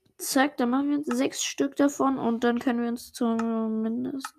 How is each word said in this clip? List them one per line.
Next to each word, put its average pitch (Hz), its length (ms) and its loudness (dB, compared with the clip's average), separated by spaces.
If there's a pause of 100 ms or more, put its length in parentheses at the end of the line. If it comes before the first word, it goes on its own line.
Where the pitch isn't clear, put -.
(180)
Zack, 277 380 2
dann 240 140 0
machen 277 200 2
wir 294 80 2
uns 294 100 -4
sechs 247 360 0
Stück - 320 -2
davon 277 400 2
und 233 280 0
dann 240 160 2
können 240 200 0
wir 240 80 -2
uns - 240 -6
zumindest 226 1300 -2